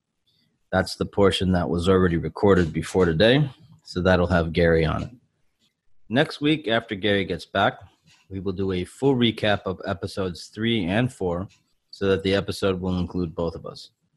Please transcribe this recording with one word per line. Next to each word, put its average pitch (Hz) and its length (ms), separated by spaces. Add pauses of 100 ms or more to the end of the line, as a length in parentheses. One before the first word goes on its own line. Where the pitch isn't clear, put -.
(720)
That's 92 260
the 95 80
portion 92 480
that 85 160
was 85 200
already 92 280
recorded 85 540
before 82 340
today, 117 440 (360)
so 90 180
that'll 90 240
have 82 260
Gary 82 320
on 78 180
it. 78 60 (1000)
Next 139 320
week, 147 280
after 113 260
Gary 101 320
gets 85 220
back, 104 320 (500)
we 95 100
will 92 140
do 95 200
a 90 120
full 135 300
recap 107 500
of 92 220
episodes 95 640
three 110 320
and 117 260
four, 90 360 (420)
so - 160
that 95 160
the 95 140
episode 95 440
will 92 200
include 87 340
both 85 220
of - 100
us. - 240 (280)